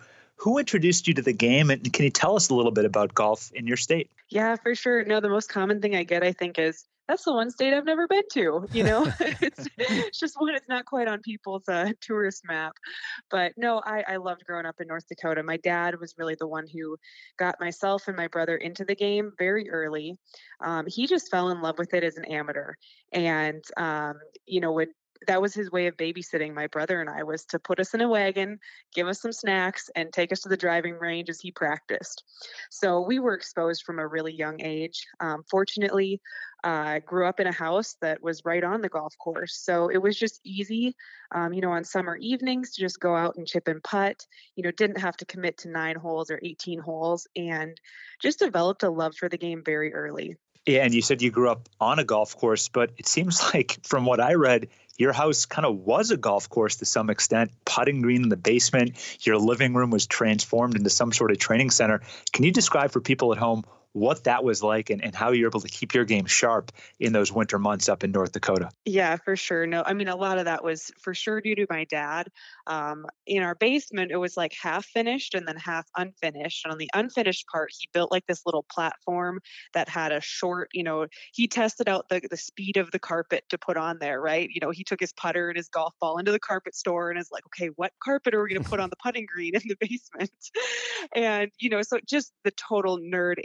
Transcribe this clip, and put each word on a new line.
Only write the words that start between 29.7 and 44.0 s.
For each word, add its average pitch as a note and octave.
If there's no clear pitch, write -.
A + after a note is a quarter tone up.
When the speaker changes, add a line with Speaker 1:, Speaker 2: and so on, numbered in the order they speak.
Speaker 2:
and D#3+
take F3
us F#3+
to G3
the F#3+
driving E3+
range E3+
as E3
he F3+
practiced. -
So F3+
we A#3
were B3
exposed E3+
from E3
a D#3
really D#3+
young D#3
age. D#3+
Um, D#3+
fortunately, G3
uh, F3
I D3+
grew F3
up F#3
in F#3
a F3
house E3+
that D#3
was D#3+
right F3
on F#3+
the F#3+
golf D#3
course. E3+
So F3
it F#3
was G3+
just -
easy, A3
um, E3+
you F#3
know, F3+
on E3+
summer F3+
evenings B3+
to F#3+
just F#3
go F3
out E3
and E3
chip -
and D#3+
putt, G3